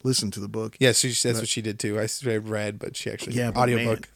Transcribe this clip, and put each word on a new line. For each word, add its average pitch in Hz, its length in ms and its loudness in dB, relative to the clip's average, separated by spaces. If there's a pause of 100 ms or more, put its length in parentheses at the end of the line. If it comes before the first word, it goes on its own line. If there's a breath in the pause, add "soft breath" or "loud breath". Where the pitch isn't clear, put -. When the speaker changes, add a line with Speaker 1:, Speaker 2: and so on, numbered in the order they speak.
Speaker 1:
listened 123 320 0
to 104 60 -8
the 98 80 -8
book. 110 300 -6
Speaker 2:
Yeah, 127 140 8
she, 131 160 2
that's 117 160 0
Speaker 1:
But 120 140 2
Speaker 2:
what 113 100 -4
she - 140 -2
did 104 160 -4
too. 104 200 -2
I 110 60 0
s-, 131 220 -4
I 113 100 2
read, 107 420 -4
but - 180 -8
she - 140 -6
actually 117 260 -8
Speaker 1:
Yeah, 120 140 0
but 120 120 0
Speaker 2:
audiobook. 117 380 2 (160)